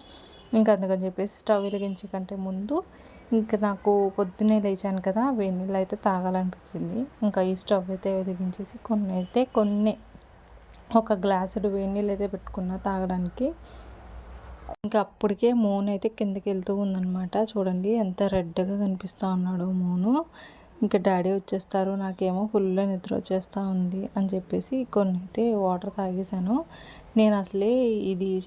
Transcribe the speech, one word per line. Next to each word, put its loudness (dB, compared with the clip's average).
ఇంకా 6
అందుకని 2
చెప్పేసి -4
స్టవ్ 2
వెలిగించే -4
కంటే -6
ముందు -4
ఇంకా 2
నాకు 2
పొద్దున్నే 2
లేచాను -2
కదా, 0
వేడి 0
నీళ్ళు -2
అయితే 0
తాగాలనిపించింది. -2
ఇంకా 2
ఈ 2
స్టవ్ -2
అయితే -2
వెలిగించేసి -4
కొన్ని -2
అయితే, 0
కొన్ని 2
ఒక 2
గ్లాసుడు 0
వేడి -2
నీళ్ళు 0
అయితే -2
పెట్టుకున్నా -6
తాగడానికి. -2
ఇంకా 0
అప్పటికే 0
మోన్ 2
అయితే 0
కిందకి -4
వెళ్తూ -2
ఉందన్నమాట. -2
చూడండి 0
ఎంత -2
రెడ్గా 0
కనిపిస్తా -2
ఉన్నాడో 0
మోను. 2
ఇంకా 4
డాడీ 2
వచ్చేస్తారు, -2
నాకేమో -2
ఫుల్ 2
నిద్ర -4
వచ్చేస్తా -4
ఉంది 0
అని 2
చెప్పేసి -2
కొన్ని 2
అయితే -2
వాటర్ 0
తాగేశాను. -2
నేను 8
అసలే 0
ఇది 0